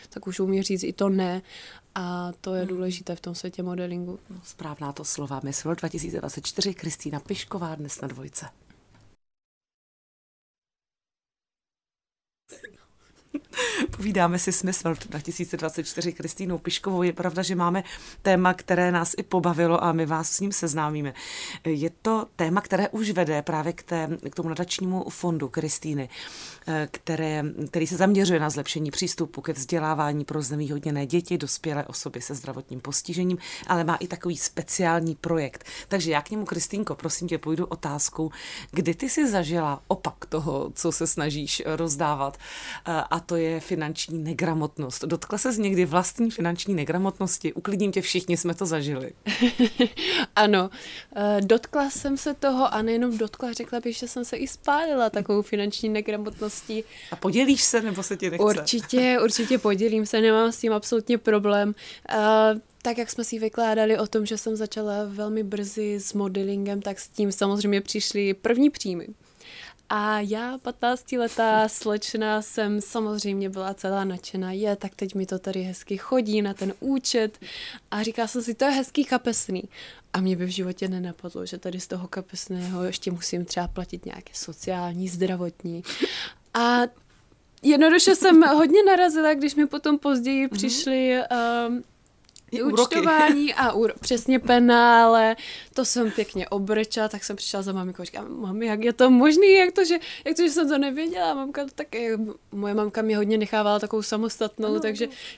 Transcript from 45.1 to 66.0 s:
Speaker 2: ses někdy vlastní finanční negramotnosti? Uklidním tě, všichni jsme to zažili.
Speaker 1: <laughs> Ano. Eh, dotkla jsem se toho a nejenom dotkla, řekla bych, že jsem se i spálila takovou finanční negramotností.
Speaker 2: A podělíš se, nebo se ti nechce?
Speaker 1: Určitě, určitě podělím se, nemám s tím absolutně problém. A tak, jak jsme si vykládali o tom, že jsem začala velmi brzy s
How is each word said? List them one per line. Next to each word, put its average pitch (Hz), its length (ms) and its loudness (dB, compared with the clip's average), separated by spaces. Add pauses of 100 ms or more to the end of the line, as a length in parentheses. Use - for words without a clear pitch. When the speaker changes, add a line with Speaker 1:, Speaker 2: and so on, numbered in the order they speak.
Speaker 2:
ses 220 200 -2
někdy 196 280 2
vlastní 185 460 0
finanční 175 420 -4
negramotnosti? 180 800 -2
Uklidním 196 380 -2
tě, 190 100 -2
všichni 180 360 -2
jsme 170 160 -2
to 190 120 -6
zažili. 143 480 -4 (600)
Speaker 1:
<laughs> 320 640 -2
Ano. 208 340 4 (460)
Eh, 208 260 2
dotkla 240 480 2
jsem 277 280 -4
se 285 160 -4
toho 269 400 0
a 214 80 0
nejenom 233 360 0
dotkla, 226 360 -6
řekla 226 260 -8
bych, 233 180 -6
že 247 100 -8
jsem 240 180 -6
se 233 120 -8
i 269 100 -6
spálila 285 640 0
takovou 208 320 0
finanční 208 480 -2
negramotností. 208 680 -4 (520)
Speaker 2:
A - 40 -10
podělíš 254 480 2
se, 233 180 4
nebo 196 220 -4
se 196 140 -4
ti 185 120 -2
nechce? 175 160 0
Speaker 1:
Určitě, 247 800 2
určitě 233 340 2
podělím 214 480 2
se, 214 160 0
nemám 226 300 6
s - 60 -6
tím 220 160 0
absolutně 226 440 0
problém. 208 580 2 (340)
A 220 400 6 (320)
tak, 233 160 -2
jak 233 120 -2
jsme 233 140 -4
si 220 160 -4
vykládali 220 580 2
o 214 100 0
tom, 214 180 0
že 214 120 -4
jsem 220 180 -2
začala 214 380 -4 (140)
velmi 214 360 -4
brzy 208 560 -4
s - 140 -6